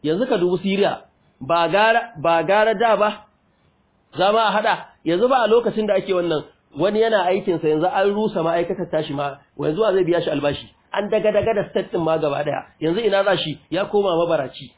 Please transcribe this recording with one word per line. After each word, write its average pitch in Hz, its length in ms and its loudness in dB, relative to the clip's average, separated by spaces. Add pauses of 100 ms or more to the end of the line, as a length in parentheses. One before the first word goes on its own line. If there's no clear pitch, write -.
Yanzu 175 240 0
ka 247 100 0
dubi 180 240 0
Syria, 196 440 -2 (340)
ba 165 300 0
gara, 214 420 2 (100)
ba 165 220 2
gara 214 320 2
da 220 220 2
ba, 208 280 -2 (920)
za 185 140 2
ma 220 180 2
a - 20 -2
haɗa. 214 240 0 (300)
Yanzu 180 240 2
ba 247 140 2
a 214 40 2
lokacin 214 400 2
da 202 80 2
ake 185 180 -2
wannan, 170 300 0 (340)
wani 208 220 0
yana 220 300 2
aikinsa 185 400 0
yanzu 156 180 2
an 196 260 0
rusa 208 300 -2
ma'aikatar 170 480 -2
tashi 151 220 -2
ma, 143 240 -6 (200)
yanzu 151 240 -2
wa 214 120 2
zai 190 100 2
biya 170 180 0
shi 165 80 -4
albashi? 143 380 -2 (260)
An 202 160 -4
daga-daga 214 460 0
da 196 140 -4
state - 220 -4
ɗin 175 120 -2
ma 160 140 0
gaba 147 260 -2
ɗaya. 147 220 -6 (160)
Yanzu 170 240 0
ina 196 180 2
za 196 140 2
shi? 151 220 -6 (100)
Ya 185 160 -2
koma 202 300 0
mabaraci. 151 640 -2